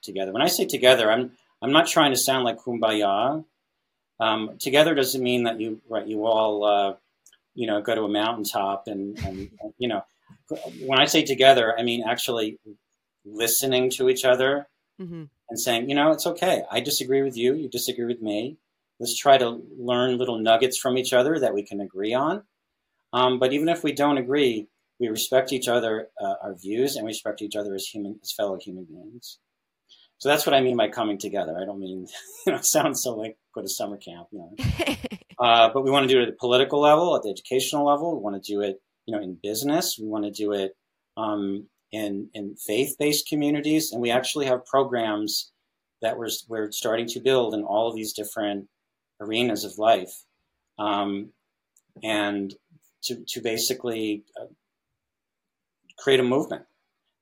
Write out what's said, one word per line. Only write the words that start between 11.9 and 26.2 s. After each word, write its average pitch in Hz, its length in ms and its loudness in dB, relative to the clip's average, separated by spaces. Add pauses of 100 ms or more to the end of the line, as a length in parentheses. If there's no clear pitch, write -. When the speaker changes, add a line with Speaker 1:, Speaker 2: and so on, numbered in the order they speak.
Speaker 1:
actually 113 520 -4 (640)
listening 127 680 0
to 127 180 2
each 131 160 0
other 131 420 4 (340)
Speaker 2:
Mm-hmm. 170 220 -12 (260)
Speaker 1:
and 113 100 -8
saying, 123 300 -2
"You 139 60 0
know, 147 160 6
it's 151 160 -2
okay. 170 420 0
I - 100 -2
disagree 127 440 0
with 104 120 -4
you. 123 200 2
You 151 140 -6
disagree 120 360 -4
with 117 160 -4
me. 110 360 -4 (420)
Let's 120 180 -4
try 139 220 6
to 120 240 -2 (160)
learn 123 400 0
little 123 180 -2
nuggets 113 400 4
from 127 180 0
each 127 160 -2
other 139 280 4
that 113 160 0
we 101 80 -2
can 101 180 -10
agree 101 320 -4
on." 156 300 -2 (720)
Um, 127 260 2
but 127 120 2
even 147 180 0
if 165 140 0
we 143 100 0
don't 143 260 2
agree, 123 480 0 (320)
we 120 80 0
respect 131 460 0
each 127 140 -2
other, 117 420 0 (120)